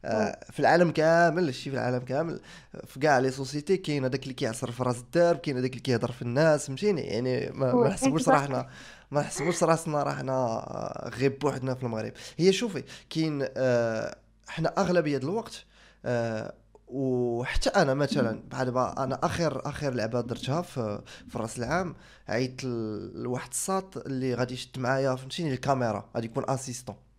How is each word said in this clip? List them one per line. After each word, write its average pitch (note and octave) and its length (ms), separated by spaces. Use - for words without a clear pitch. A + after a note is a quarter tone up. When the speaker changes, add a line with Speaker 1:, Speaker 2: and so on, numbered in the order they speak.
Speaker 1:
آه، G#2+ 220
Speaker 2:
وي. - 260
Speaker 1:
في - 80
العالم D#3+ 300
كامل، E3 580
الشيء C3 240
في C3 60
العالم B2 260
كامل، D3 360
في - 140
كاع C#3+ 180
لي C3 120
سوسيتي C#3 460
كاين D3 280
هذاك B2+ 180
اللي C3 120
كيعصر A#2+ 360
في A#2+ 120
راس B2 180
الدرب، E3+ 360
كاين D3+ 200
هذاك B2+ 140
اللي B2 120
كيهضر A#2+ 300
في - 100
الناس، C#3+ 440
فهمتيني؟ F3 340
يعني B2 500
ما، B2+ 220
ما B3 80
Speaker 2:
وي، A#3+ 80
Speaker 1:
نحسبوش B3+ 340
Speaker 2:
exactly. B3 60
Speaker 1:
راه C4 100
حنا، B2 300
ما C#3+ 100
نحسبوش E3+ 440
راسنا D#3+ 380
راه C#3+ 100
حنا C3 1040
غير C3+ 220
بوحدنا C3 340
في B2+ 80
المغرب. A2+ 300
هي F#3 160
شوفي، F#3 320
كاين، D3+ 360
آه، A#2 600
حنا D#3+ 200
اغلبيه E3+ 380
الوقت، E3 480
آه، A#2 500
وحتى B2 840
انا D#3 240
مثلًا، C3+ 560
بحال C3 160
دابا B2 380
انا B2+ 180
اخر، D#3 460
اخر C#3+ 260
لعبه A#2+ 260
درتها C3 420
في، A2 400
في - 100
راس A2 200
العام، D3+ 360
عيطت B2+ 360
ل-، A2 500
لواحد B2 360
الساط F#3+ 460
اللي C3 380
غادي B2 200
يشد B2 240
معايا، C3 360
فهمتيني؟ C3+ 380
الكاميرا B2 520
غادي A#2 120
يكون A#2 220
اسيستون B2+ 460